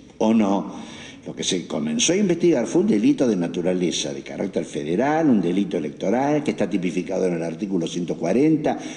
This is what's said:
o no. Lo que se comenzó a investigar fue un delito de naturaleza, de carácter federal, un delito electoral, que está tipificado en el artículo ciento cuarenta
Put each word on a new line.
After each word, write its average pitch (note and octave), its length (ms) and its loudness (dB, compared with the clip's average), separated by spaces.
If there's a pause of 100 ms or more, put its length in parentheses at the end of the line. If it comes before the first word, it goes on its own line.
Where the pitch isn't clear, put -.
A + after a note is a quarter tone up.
(180)
o A2 160 4
no. G2+ 420 2 (500)
Lo - 100 -10
que - 80 -8
se F2 240 -2
comenzó D#2 460 0
a - 20 2
investigar E3+ 520 2
fue E3 160 2
un G#3 40 0
delito C3 400 4
de G#2+ 80 4
naturaleza, E2+ 800 0
de C#2 80 -10
carácter E2+ 420 -4
federal, B2+ 640 0
un G#2+ 120 6
delito F2 340 0
electoral, A#2+ 720 0
que - 60 0
está G2+ 180 -2
tipificado F2+ 580 -2
en F2 60 0
el E2 100 -2
artículo E2+ 420 -4
ciento E2+ 300 -4
cuarenta C3 640 2 (180)